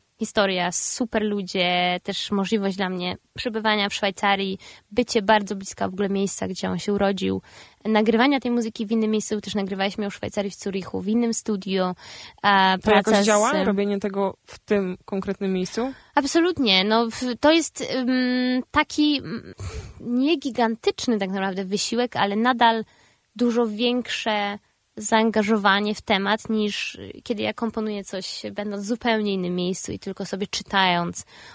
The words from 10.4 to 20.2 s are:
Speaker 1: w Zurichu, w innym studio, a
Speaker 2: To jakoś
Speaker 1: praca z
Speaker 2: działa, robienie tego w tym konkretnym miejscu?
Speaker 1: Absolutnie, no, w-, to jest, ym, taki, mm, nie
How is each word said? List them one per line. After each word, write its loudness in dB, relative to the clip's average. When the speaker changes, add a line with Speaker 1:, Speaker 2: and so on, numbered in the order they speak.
Speaker 1:
w -16
Zurichu, -6
w -6
innym 2
studio, -2
a 6
Speaker 2:
To 2
jakoś 6
Speaker 1:
praca 4
z 4
Speaker 2:
działa, 4
robienie 0
tego -2
w -16
tym -2
konkretnym -4
miejscu? -2
Speaker 1:
Absolutnie, 4
no, 4
w-, -4
to 6
jest, 0
ym, 0
taki, 2
mm, -10
nie 0